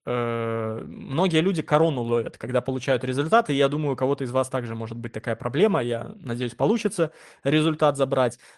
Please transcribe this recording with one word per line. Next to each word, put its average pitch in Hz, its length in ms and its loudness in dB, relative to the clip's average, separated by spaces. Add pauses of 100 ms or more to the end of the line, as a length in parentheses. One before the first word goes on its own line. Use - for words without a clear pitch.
э, 117 800 -2
многие 160 560 0
люди 175 220 0
корону 151 400 2
ловят, 117 340 -2
когда 123 240 0
получают 131 420 0
результаты. 151 500 2
И 135 40 0
я 139 100 4
думаю, 147 260 -2
у 123 40 -4
кого-то 135 260 0
из 120 80 -4
вас 127 160 0
также 120 280 -4
может 113 220 -8
быть 113 140 -8
такая 117 240 -4
проблема. 156 460 2
Я 117 380 -4
надеюсь, 120 340 -6
получится 175 600 0 (300)
результат 151 540 4
забрать. 131 400 2 (200)